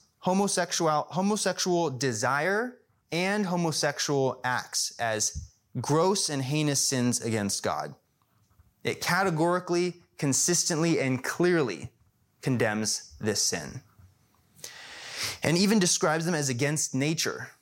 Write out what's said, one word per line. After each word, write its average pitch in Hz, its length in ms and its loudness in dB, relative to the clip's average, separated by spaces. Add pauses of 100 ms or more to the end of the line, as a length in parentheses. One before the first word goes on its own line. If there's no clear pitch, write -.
(200)
homosexual, 180 920 2
homosexual 180 800 0
desire 139 880 0 (340)
and 190 360 0
homosexual 151 960 0
acts - 560 -2
as 110 500 -2 (320)
gross 170 480 2
and 139 140 -2
heinous 143 360 0
sins 123 400 0
against 110 440 -2
God. 73 320 -4 (880)
It - 180 -4
categorically, 175 1000 0 (160)
consistently, 160 800 2
and 131 240 0
clearly 147 680 0 (520)
condemns 110 760 0
this 101 220 0
sin. 80 400 -4 (1600)
And 156 160 2
even 208 220 4
describes 165 460 2
them 175 100 0
as 143 140 0
against 143 440 0
nature 131 580 -2 (100)